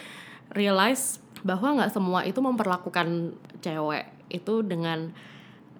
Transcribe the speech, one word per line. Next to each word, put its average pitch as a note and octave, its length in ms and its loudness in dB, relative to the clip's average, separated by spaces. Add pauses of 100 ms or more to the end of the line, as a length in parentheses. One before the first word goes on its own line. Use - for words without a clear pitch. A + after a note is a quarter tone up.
(500)
realize G3+ 680 4 (240)
bahwa G3 340 2
nggak G#3+ 160 4
semua F#3 320 2
itu F#3+ 160 -2
memperlakukan F3+ 960 0 (260)
cewek D3+ 460 -2 (240)
itu G#3 340 -2
dengan, E3 460 -2 (720)